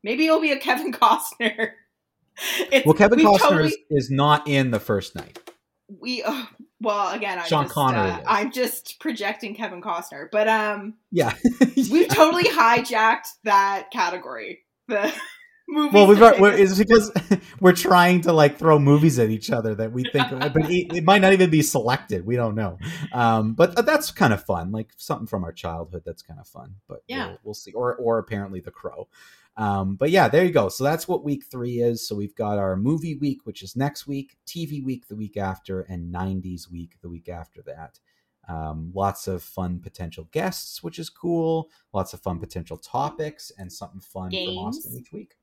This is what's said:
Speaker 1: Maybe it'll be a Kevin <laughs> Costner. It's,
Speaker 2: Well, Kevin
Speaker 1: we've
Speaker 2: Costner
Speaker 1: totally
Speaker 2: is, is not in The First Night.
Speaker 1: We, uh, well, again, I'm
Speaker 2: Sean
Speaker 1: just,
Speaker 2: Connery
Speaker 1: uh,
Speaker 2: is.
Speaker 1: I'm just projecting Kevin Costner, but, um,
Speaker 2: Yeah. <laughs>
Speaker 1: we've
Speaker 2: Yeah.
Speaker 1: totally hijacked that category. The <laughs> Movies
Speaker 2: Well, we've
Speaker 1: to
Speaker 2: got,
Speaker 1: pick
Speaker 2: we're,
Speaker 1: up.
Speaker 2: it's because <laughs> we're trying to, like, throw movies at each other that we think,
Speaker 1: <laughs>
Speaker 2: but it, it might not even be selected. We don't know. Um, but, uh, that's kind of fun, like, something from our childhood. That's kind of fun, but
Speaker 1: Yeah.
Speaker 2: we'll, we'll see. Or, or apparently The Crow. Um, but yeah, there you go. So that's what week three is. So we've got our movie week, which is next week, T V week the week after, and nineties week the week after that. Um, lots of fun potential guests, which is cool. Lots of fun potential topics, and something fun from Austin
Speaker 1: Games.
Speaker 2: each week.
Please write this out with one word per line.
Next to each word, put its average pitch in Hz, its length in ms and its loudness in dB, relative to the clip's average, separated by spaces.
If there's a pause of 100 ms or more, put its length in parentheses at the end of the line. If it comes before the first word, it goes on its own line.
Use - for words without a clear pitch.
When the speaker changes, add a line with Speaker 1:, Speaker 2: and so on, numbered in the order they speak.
Speaker 1:
Maybe 254 240 -2
it'll 320 140 4
be 311 120 -2
a 269 60 -2
Kevin 277 340 -4
<laughs> - 20 -8
Costner. - 760 -2 (1000)
It's, 262 140 4
Speaker 2:
Well, 151 80 6
Kevin 208 240 4
Speaker 1:
we've 320 80 6
Speaker 2:
Costner 202 120 6
Speaker 1:
totally 160 300 4 (220)
Speaker 2:
is, 143 160 0
is 117 40 -10
not 147 380 2
in 135 220 0
The 107 100 -2
First - 340 -4
Night. - 240 -18 (500)
Speaker 1:
We, 226 340 -10
uh, 254 240 -6 (340)
well, 202 340 -4
again, 202 240 -6
I'm 170 80 -8
Speaker 2:
Sean 156 180 0
Speaker 1:
just, - 100 -10
Speaker 2:
Connery 120 380 0
Speaker 1:
uh, 87 60 -8
Speaker 2:
is. - 80 -14
Speaker 1:
I'm 208 240 0
just - 480 -6
projecting 214 560 -8
Kevin 190 280 -12
Costner, 170 500 -10
but, 214 160 0
um, 214 460 -2 (180)
Speaker 2:
Yeah. 147 220 0 (140)
<laughs> 254 280 2
Speaker 1:
we've 233 160 0
Speaker 2:
Yeah. 330 160 4
Speaker 1:
totally 349 360 4
hijacked 233 840 2 (160)
that 196 480 2
category. 175 680 -6 (280)
The 214 240 -2 (180)
<laughs> - 60 -20 (340)
Movies 294 260 -2
Speaker 2:
Well, 202 120 10
we've 202 100 10
Speaker 1:
to 202 40 6
Speaker 2:
got, 226 140 12
Speaker 1:
pick 190 80 6
Speaker 2:
we're, 202 100 8
Speaker 1:
up. 180 80 2
Speaker 2:
it's 190 180 4
because 214 320 4 (400)
<laughs> - 100 -14
we're 185 120 8
trying 180 500 4
to, 175 100 2
like, 147 260 6
throw 156 200 6
movies 143 400 6
at 110 120 2
each 110 200 -6
other 113 240 -2
that 110 180 -6
we 123 120 -6
think, 131 260 -2
Speaker 1:
<laughs> 131 80 -8
Speaker 2:
but 151 320 -2
it, 175 240 -2
it 170 100 -4
might 196 160 6
not 190 120 6
even 185 180 4
be 156 120 4
selected. 120 640 -2
We 117 120 -2
don't 113 180 -2
know. 95 240 -6 (340)
Um, 113 420 0
but, 175 220 2
uh, 240 60 0
that's 302 300 0
kind 135 200 2
of 98 120 -4
fun, 90 260 -4
like, 110 260 -10
something - 300 -8
from 98 160 -6
our 82 100 -10
childhood. 82 540 -12
That's 85 160 -16
kind 78 160 -20
of 85 80 -20
fun, 80 300 -20 (100)
but - 220 -20
Speaker 1:
Yeah. 254 200 -10
Speaker 2:
we'll, - 160 -18
we'll 104 100 -14
see. - 180 -20
Or, 123 240 -4
or 117 220 0
apparently 101 420 -8
The 90 100 -16
Crow. - 380 -14 (480)
Um, 98 400 -2
but 147 140 -2
yeah, 170 180 4
there 165 160 4
you 180 80 0
go. 113 160 2
So 127 160 -6
that's 160 240 -2
what 180 160 -4
week 143 260 -4
three 123 300 -6
is. 117 260 -2
So - 80 -8
we've 101 220 -8
got 104 220 -4
our 95 180 -2
movie 147 400 -2
week, 135 280 -4
which - 180 -16
is 95 120 -18
next 139 320 -6
week, 139 380 -12
T 165 220 -12
V 143 160 -10
week 131 260 -10
the 107 80 -16
week 104 220 -12
after, 95 420 -8
and 87 320 -12
nineties 92 580 -8
week 85 300 -16
the 90 80 -18
week 85 220 -16
after 85 320 -18
that. 73 360 -18 (500)
Um, 80 460 -10
lots 98 320 -4
of 92 160 -8
fun 90 380 -8
potential 82 500 -16
guests, - 520 -8
which 165 160 -14
is 160 100 -12
cool. 165 600 -4 (240)
Lots 95 180 -6
of - 80 -20
fun 90 180 -6
potential 82 380 -12
topics, - 840 -8
and 92 140 -18
something - 280 -20
fun 185 300 -12
from 185 280 -8
Austin 233 340 -12
Speaker 1:
Games. - 80 -16
Speaker 2:
each - 120 -20
week. - 300 -18